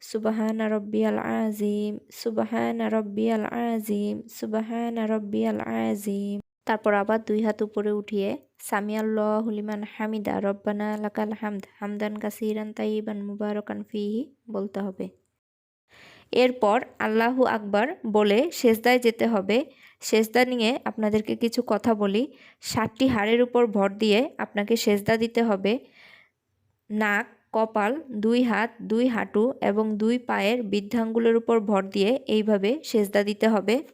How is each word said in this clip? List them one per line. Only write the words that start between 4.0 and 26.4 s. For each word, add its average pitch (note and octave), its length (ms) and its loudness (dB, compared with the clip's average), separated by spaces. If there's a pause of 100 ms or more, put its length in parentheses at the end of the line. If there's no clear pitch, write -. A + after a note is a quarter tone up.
সুবহানা A3+ 760 -4
রব্বিয়াল G#3+ 540 -2
আযীম।" G#3 800 -4 (240)
তারপর G#3+ 300 0
আবার G#3 320 2
দুই G#3+ 160 0
হাত G#3+ 200 0
উপরে G#3 300 -2
উঠিয়ে, G#3 460 -2 (200)
"সামিয়াল্লাহু G#3+ 920 -2
লিমান G#3+ 340 -6 (140)
হামিদা, G#3+ 420 -4
রব্বানা G#3 560 -4
লাকাল G#3+ 360 -4
হামদ, G#3 300 -6 (180)
হামদান G#3 360 -6
কাসীরান G#3+ 560 -6
তাইয়িবান G#3+ 500 -4
মুবারাকান G#3 600 -6
ফীহি" G#3+ 520 -6 (160)
বলতে G3 300 -6
হবে। F#3+ 280 -6 (1200)
এরপর B3 500 2 (160)
আল্লাহু A3+ 460 2
আকবার G#3+ 520 0 (100)
বলে G#3+ 440 4
সেজদায় A#3+ 480 4
যেতে A3+ 280 2
হবে। G#3+ 380 2 (360)
সেজদা A3+ 440 4
নিয়ে B3 400 0
আপনাদেরকে G#3+ 520 0
কিছু A#3 300 0
কথা A3 280 2
বলি। G#3 380 0 (280)
সাতটি - 480 0
হাড়ের A#3 340 4
উপর B3 240 4
ভর G3 240 2
দিয়ে G#3+ 480 2
আপনাকে G#3 380 -2
সেজদা G#3 400 2
দিতে A3+ 260 0
হবে। G#3 360 2 (1120)